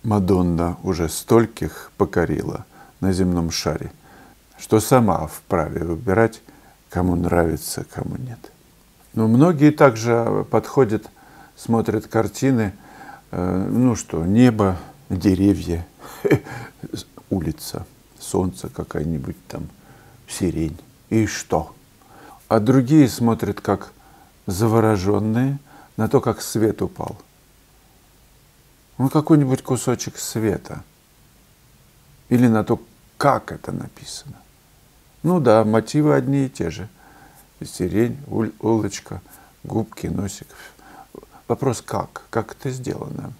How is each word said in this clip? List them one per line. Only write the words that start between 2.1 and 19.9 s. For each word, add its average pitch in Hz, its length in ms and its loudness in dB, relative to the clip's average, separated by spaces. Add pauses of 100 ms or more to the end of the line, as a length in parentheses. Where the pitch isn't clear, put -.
на 95 120 2
земном 87 380 0
шаре, 82 420 -4 (680)
что 107 220 2
сама 101 460 2
вправе 80 580 -4
выбирать, 98 560 0 (480)
кому 90 260 0
нравится, 85 760 -2
кому - 260 -10
нет". - 340 -14 (640)
Но 110 160 0
многие 147 420 4
также 117 800 2
подходят, 110 580 0 (460)
смотрят 110 540 -2
картины, 110 680 0 (560)
э, 92 400 -2
ну 117 240 2
что, 85 320 -4
небо, 107 500 4 (320)
деревья, 90 760 2 (380)
<laughs> - 1040 -4
улица, 82 560 -6 (320)
солнце - 500 -4
какая-нибудь 76 680 -6 (100)
там, 80 220 -12 (580)